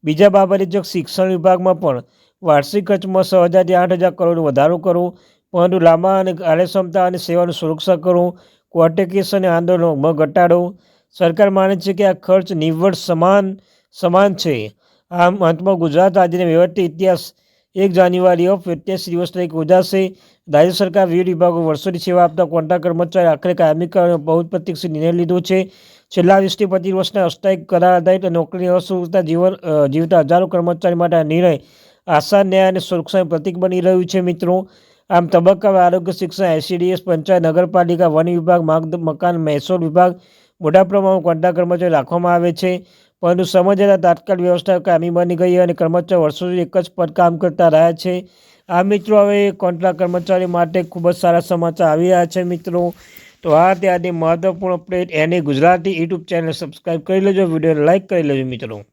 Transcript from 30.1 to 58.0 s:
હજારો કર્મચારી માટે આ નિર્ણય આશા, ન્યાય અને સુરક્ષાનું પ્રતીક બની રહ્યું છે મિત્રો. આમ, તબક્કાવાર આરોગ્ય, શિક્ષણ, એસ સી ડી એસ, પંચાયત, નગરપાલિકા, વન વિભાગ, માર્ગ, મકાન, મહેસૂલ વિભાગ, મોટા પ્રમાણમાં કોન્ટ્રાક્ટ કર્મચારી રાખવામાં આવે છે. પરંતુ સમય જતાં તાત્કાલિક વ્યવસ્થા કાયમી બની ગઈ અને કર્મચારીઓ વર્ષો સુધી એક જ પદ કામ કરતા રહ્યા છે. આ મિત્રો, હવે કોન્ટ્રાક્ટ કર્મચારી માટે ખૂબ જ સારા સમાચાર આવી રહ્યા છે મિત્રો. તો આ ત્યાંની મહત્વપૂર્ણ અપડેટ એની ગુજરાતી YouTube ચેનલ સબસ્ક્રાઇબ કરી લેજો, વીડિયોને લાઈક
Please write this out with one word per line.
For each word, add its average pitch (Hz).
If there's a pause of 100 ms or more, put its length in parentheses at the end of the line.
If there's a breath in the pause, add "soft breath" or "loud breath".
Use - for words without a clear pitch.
હજારો 170
કર્મચારી 175
માટે 170
આ 165
નિર્ણય 160 (460 soft breath)
આશા, 170
ન્યાય 190
અને 190
સુરક્ષાનું 180
પ્રતીક 170
બની 185
રહ્યું 180
છે 190
મિત્રો. 180 (420 soft breath)
આમ, 175
તબક્કાવાર 185
આરોગ્ય, 180
શિક્ષણ, 190
એસ 156
સી 185
ડી 175
એસ, 185
પંચાયત, 175
નગરપાલિકા, 175
વન 160
વિભાગ, 175
માર્ગ, 160
મકાન, 170
મહેસૂલ 156
વિભાગ, 180 (400 soft breath)
મોટા 180
પ્રમાણમાં 190
કોન્ટ્રાક્ટ 165
કર્મચારી 175
રાખવામાં 175
આવે 175
છે. 180 (360 soft breath)
પરંતુ 180
સમય 185
જતાં 196
તાત્કાલિક 175
વ્યવસ્થા 180
કાયમી 170
બની 175
ગઈ 180
અને 175
કર્મચારીઓ 170
વર્ષો 151
સુધી 180
એક 170
જ 175
પદ 165
કામ 170
કરતા 175
રહ્યા 165
છે. 180 (540 soft breath)
આ 180
મિત્રો, 208
હવે 202 (120)
કોન્ટ્રાક્ટ 180
કર્મચારી 180
માટે 170
ખૂબ 170
જ 175
સારા 175
સમાચાર 170
આવી 160
રહ્યા 180
છે 180
મિત્રો. 175 (600 loud breath)
તો 170
આ 170
ત્યાંની 180
મહત્વપૂર્ણ 175
અપડેટ 180
એની 165
ગુજરાતી 165
YouTube 170
ચેનલ 165
સબસ્ક્રાઇબ 160
કરી 190
લેજો, 196
વીડિયોને 160
લાઈક 190